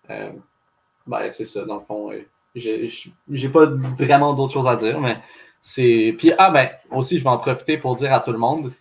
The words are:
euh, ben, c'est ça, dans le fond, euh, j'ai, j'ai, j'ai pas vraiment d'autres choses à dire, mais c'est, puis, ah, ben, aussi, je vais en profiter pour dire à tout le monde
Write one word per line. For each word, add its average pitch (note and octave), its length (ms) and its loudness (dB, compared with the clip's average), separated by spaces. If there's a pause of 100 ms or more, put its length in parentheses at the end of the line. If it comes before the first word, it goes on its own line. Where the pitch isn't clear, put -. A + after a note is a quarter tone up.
euh, G#1 220 -12 (760)
ben, G#2 240 -8
c'est A2 140 -12
ça, G2+ 180 -10
dans G#2 120 -8
le G2+ 60 -12
fond, G#2+ 300 -12
euh, G#2 140 -14 (300)
j'ai, A2+ 340 -6
j'ai, - 240 -18 (160)
j'ai C3+ 200 -4
pas D3+ 160 8
vraiment C#3 680 0
d'autres C3+ 200 -2
choses B2+ 140 0
à A#2+ 80 2
dire, A2 240 -2
mais B2 180 -4 (440)
c'est, A2+ 560 2
puis, E3 200 4
ah, F#3+ 140 6
ben, C3+ 180 4 (220)
aussi, C3 260 -2
je C3+ 60 -2
vais C3 60 2
en A#2+ 80 4
profiter C#3+ 400 -2
pour B2+ 180 -2
dire C3+ 180 0
à B2 60 4
tout B2 140 -4
le A2 40 -4
monde B2+ 440 -2